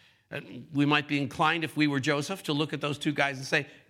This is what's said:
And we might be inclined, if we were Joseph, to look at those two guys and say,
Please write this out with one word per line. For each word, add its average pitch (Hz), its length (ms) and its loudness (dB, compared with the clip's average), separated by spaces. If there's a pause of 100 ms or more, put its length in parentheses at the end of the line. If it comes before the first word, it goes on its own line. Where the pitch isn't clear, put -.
(320)
And - 420 -12
we 143 120 4
might 147 240 4
be 147 80 0
inclined, 156 480 0
if - 100 -10
we 151 120 4
were 139 120 0
Joseph, 147 440 -2
to 156 100 -2
look 147 180 0
at 143 80 -6
those 147 180 -2
two 156 140 -2
guys 139 260 0
and 131 80 -10
say, 147 220 0 (220)